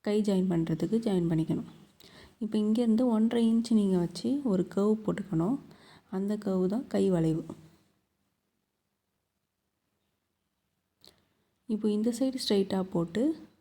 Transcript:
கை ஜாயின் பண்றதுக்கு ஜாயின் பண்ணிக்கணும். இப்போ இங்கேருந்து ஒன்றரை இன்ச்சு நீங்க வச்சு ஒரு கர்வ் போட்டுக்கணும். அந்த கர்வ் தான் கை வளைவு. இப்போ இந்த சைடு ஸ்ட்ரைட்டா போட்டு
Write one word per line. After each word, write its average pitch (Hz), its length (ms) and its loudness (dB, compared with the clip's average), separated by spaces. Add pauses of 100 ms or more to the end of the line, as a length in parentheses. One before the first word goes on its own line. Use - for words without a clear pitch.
கை 208 200 0
ஜாயின் 190 300 2
பண்றதுக்கு 165 480 0
ஜாயின் 185 320 0
பண்ணிக்கணும். 160 380 -2 (680)
இப்போ 214 200 -4
இங்கேருந்து 220 480 2
ஒன்றரை 226 480 2
இன்ச்சு 226 180 2
நீங்க 196 260 4
வச்சு 226 460 -2
ஒரு 180 240 0
கர்வ் 214 360 0
போட்டுக்கணும். 180 540 -2 (520)
அந்த 196 260 -4
கர்வ் 190 320 0
தான் 214 180 -4
கை 196 240 2
வளைவு. 160 340 2 (4000)
இப்போ 214 240 -2
இந்த 214 200 -2
சைடு 262 240 -2 (140)
ஸ்ட்ரைட்டா 196 340 0
போட்டு 190 540 -2 (240)